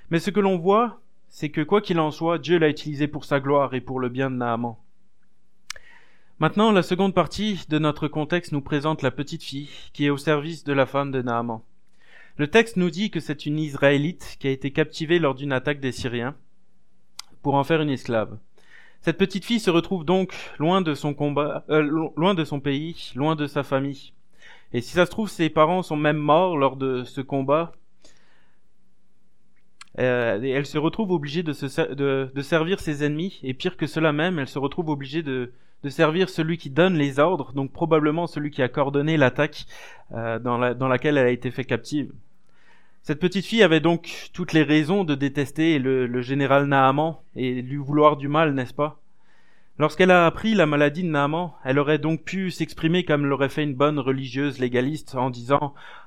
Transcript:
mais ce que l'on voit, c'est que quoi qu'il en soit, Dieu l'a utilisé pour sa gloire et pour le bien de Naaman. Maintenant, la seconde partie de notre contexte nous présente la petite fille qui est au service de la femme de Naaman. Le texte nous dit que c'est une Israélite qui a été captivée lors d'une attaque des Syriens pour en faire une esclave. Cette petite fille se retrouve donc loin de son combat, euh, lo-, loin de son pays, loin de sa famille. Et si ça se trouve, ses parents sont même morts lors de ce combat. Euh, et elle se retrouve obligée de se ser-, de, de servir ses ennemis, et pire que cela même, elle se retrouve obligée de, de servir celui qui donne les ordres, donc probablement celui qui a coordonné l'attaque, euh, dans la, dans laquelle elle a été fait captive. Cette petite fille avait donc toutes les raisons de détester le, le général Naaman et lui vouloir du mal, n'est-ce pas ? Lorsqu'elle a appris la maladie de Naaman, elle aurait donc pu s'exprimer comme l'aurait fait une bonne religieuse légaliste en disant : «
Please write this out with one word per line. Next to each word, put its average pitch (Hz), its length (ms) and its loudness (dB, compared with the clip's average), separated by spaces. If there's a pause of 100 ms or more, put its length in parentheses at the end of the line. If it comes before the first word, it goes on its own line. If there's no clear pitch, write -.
mais 165 100 2
ce 196 120 -2
que 208 80 2
l'on 196 180 2
voit, 202 420 2 (300)
c'est - 200 -8
que 156 120 -2
quoi 196 200 2
qu'il 185 180 0
en 156 100 2
soit, 165 300 -2
Dieu 151 180 2
l'a 160 120 6
utilisé 147 380 -4
pour 147 180 -8
sa 143 140 0
gloire 139 360 2
et 127 60 -2
pour 131 180 -6
le 127 100 -2
bien 131 220 -2
de 127 40 -6
Naaman. 120 400 -4 (1600)
Maintenant, 202 320 4
la 185 120 6
seconde 185 320 0
partie 185 520 -2
de 151 120 0
notre 151 280 -2
contexte 156 440 -4
nous 147 100 -2
présente 151 400 -2
la 139 80 2
petite 151 320 -8
fille 143 280 -12 (220)
qui 147 140 -2
est 143 60 4
au 143 60 0
service 151 460 -2
de 143 100 -2
la 135 120 4
femme 139 260 -4
de 131 100 -2
Naaman. 117 400 -4 (760)
Le 147 120 -2
texte 226 300 2
nous 180 140 2
dit 196 180 -4
que - 100 -6
c'est - 280 -8
une 151 100 -2
Israélite 143 800 0
qui - 80 -4
a 135 40 0
été 135 180 -4
captivée 156 480 0
lors 147 160 2
d'une 139 180 -6
attaque 139 280 -2
des 135 120 -4
Syriens 120 440 -6 (1080)
pour 139 140 0
en 139 80 2
faire 160 180 0
une 151 80 -2
esclave. 113 480 -2 (640)
Cette 165 160 0
petite 190 280 0
fille 233 140 0
se 190 120 2
retrouve 165 340 2
donc 185 300 0 (240)
loin 175 220 2
de 160 120 0
son 143 220 -4
combat, 143 540 -2
euh, 156 120 4
lo-, 156 340 -2
loin 185 200 2
de 160 80 0
son 147 160 -4
pays, 147 560 -6
loin 151 200 2
de 147 120 -2
sa 143 160 -4
famille. 139 500 -4 (600)
Et 120 80 0
si - 100 -12
ça 170 160 4
se - 40 -10
trouve, 214 180 -4
ses 160 200 -2
parents 165 320 4
sont 160 140 -6
même 151 220 2
morts 160 380 4
lors 135 200 2
de 131 280 -4
ce 131 180 -10
combat. 143 500 -2 (2250)
Euh, 120 460 0
et 135 60 -2
elle 139 180 -2
se 160 100 -6
retrouve 160 320 -2
obligée 156 320 -2
de 156 120 -4
se 139 140 -8
ser-, 139 280 -2
de, 135 400 -2
de 139 80 -6
servir 165 360 0
ses 147 240 -4
ennemis, 151 380 -4
et 131 140 -6
pire - 220 -6
que 156 100 -4
cela 156 240 0
même, 165 260 0
elle 135 100 -4
se 147 120 -8
retrouve 156 300 -4
obligée 143 340 -4
de, 127 300 -6 (300)
de 143 60 -6
servir 165 400 2
celui 165 280 -2
qui 147 120 -12
donne 170 280 4
les 143 200 0
ordres, 147 360 2
donc 135 180 -4
probablement 160 560 2
celui 147 240 -6
qui - 100 -2
a 127 60 2
coordonné 143 480 0
l'attaque, 147 500 2 (460)
euh, 113 260 -4
dans 120 200 -2
la, 123 160 2
dans 131 160 -2
laquelle 143 280 2
elle 127 100 4
a 123 40 4
été 123 180 -4
fait 127 140 -8
captive. 127 480 -4 (920)
Cette 151 160 -4
petite 180 260 0
fille 226 180 6
avait 160 160 8
donc 165 540 -2
toutes 175 180 -6
les 156 120 6
raisons 156 420 4
de 147 100 0
détester 143 640 0
le, 127 280 2
le 123 140 -2
général 139 440 2
Naaman 143 500 4 (220)
et 127 240 -2
lui 131 160 -8
vouloir 147 400 4
du 139 100 -8
mal, 151 260 2
n'est-ce 131 200 -4
pas ? 151 260 -4 (800)
Lorsqu'elle 185 320 4
a 175 140 8
appris 214 300 2
la 175 100 6
maladie 147 380 2
de 180 40 -2
Naaman, 151 440 0 (120)
elle 131 140 2
aurait 147 220 2
donc 156 240 -2
pu 185 260 -4
s'exprimer 165 560 -2
comme 147 220 2
l'aurait 139 200 0
fait 151 160 -2
une 147 120 -2
bonne 147 240 2
religieuse 135 600 -2
légaliste 127 540 -2
en 131 160 0
disant : « 131 460 0 (320)